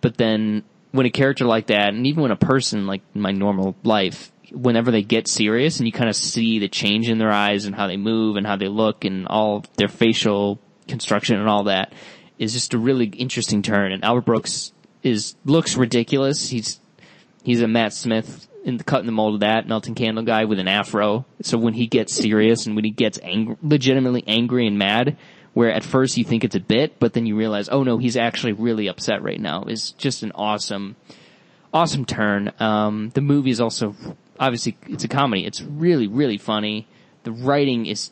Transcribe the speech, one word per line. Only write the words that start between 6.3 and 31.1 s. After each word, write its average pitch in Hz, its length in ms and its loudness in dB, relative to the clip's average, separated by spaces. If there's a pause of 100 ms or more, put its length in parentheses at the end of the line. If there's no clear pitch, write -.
the 98 100 -2
change 107 400 0
in 113 100 0
their 110 120 2
eyes 104 360 2
and 98 80 -8
how 101 120 -2
they 92 120 -4
move 110 380 0
and 101 100 -2
how 101 100 -2
they 95 120 -4
look 107 360 0
and 95 240 -4
all 107 340 0 (140)
their 101 120 2
facial 101 720 2 (300)
construction 110 500 0
and 104 100 0
all 104 160 2
that, 98 280 -2 (460)
is 110 140 -4
just 120 220 -4
a 120 40 0
really 120 280 2
interesting 110 560 -4
turn. 101 300 0
And 95 120 -8
Albert 120 200 2
Brooks - 480 -2 (300)
is, 110 320 -2 (100)
looks 156 320 2
ridiculous. 131 720 0
He's, 113 320 -6 (600)
he's 120 180 2
a 113 80 4
Matt 113 240 2
Smith - 560 -4 (160)
in 127 140 -4
the, - 60 -10
cut 135 160 2
in 101 60 -6
the 117 60 -4
mold 107 220 2
of 104 60 -2
that, 110 280 2
Melton 110 280 -4
Candle 113 280 -2
guy 110 200 2
with 107 160 0
an 92 80 0
afro. 104 580 0 (160)
So - 160 -2
when 113 160 2
he 117 140 0
gets 113 260 0
serious 110 520 4
and 107 100 -4
when 107 80 0
he 107 80 0
gets 110 260 -2
ang-, 107 440 -4
legitimately 131 640 2
angry 120 400 2
and 101 120 2
mad, 113 380 2 (380)
where 117 180 4
at 92 120 -2
first 131 320 2
you 123 80 2
think 113 200 0
it's 110 100 -2
a 95 60 0
bit, 120 380 0
but 117 140 2
then 117 140 0
you 107 100 0
realize, 107 320 -2
"Oh 139 140 2
no, 120 160 2
he's 120 180 0
actually 117 360 0
really 110 360 -2
upset 101 340 -4
right - 180 -6
now," 85 240 -6
is - 280 -8
just - 300 -4
an 107 120 -8
awesome, 104 640 -4 (760)